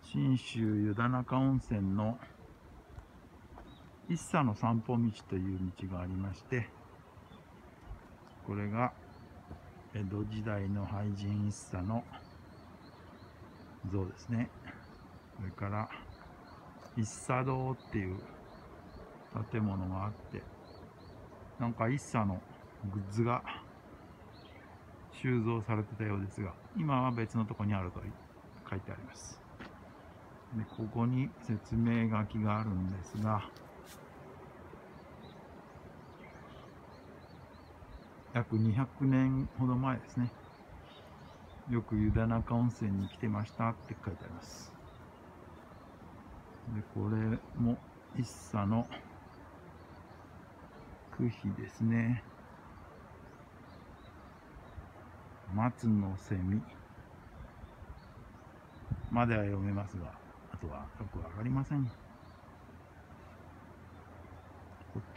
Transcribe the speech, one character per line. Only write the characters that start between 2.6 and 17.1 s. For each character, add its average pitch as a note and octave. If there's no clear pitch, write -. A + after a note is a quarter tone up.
一 E3+
茶 D#3+
の A2+
散 A2+
歩 B2
道 A#2
と F#2+
い F#2+
う F#2
道 G2
が F2+
あ F2+
り F#2
ま F#2+
し -
て、 B2
こ G2+
れ G2+
が A#2
江 G#2
戸 G2+
時 G#2+
代 G2+
の G2+
俳 G2+
人 G2+
一 G#2
茶 F#2
の A2+
像 F#2+
で F#2
す -
ね。 A#2
そ F#2+
れ F#2
か G2+
ら、 G#2+
一 A2